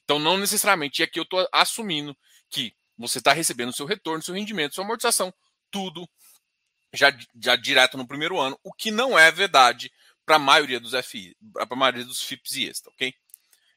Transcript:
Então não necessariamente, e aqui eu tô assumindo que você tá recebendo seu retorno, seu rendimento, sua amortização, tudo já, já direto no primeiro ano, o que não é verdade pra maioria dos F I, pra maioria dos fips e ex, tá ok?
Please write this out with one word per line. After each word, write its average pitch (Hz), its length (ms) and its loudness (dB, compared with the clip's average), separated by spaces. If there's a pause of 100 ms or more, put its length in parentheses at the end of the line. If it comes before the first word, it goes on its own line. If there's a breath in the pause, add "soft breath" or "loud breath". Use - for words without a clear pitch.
Então 147 140 0
não 165 200 0
necessariamente, 190 640 0
e - 20 2
aqui 160 160 -6
eu 160 60 -6
tô 185 260 -2
assumindo 151 640 -2 (320 soft breath)
que 123 260 -8 (220)
você 120 240 -6
tá 139 140 4
recebendo 127 400 -4
seu 147 100 -8
retorno, 160 380 -6
seu 180 120 -10
rendimento, 196 400 -6
sua 190 100 -8
amortização, 220 500 -2 (360)
tudo 180 380 -10 (840 soft breath)
já, 139 200 4 (240)
já 123 180 2
direto 127 420 2
no 123 100 -10
primeiro 156 320 -4
ano, 135 220 -4
o - 100 -18
que - 180 -8
não 220 280 2
é 160 120 10
verdade 135 640 4 (340 soft breath)
pra 156 120 6
maioria 139 420 2
dos 117 140 -8
F 127 240 -6
I, 90 180 -18 (160)
pra 113 240 -6
maioria 123 260 0
dos 123 200 -10
fips - 300 -12
e 135 120 -6
ex, - 160 -8
tá - 80 -18
ok? 131 260 -8 (640 soft breath)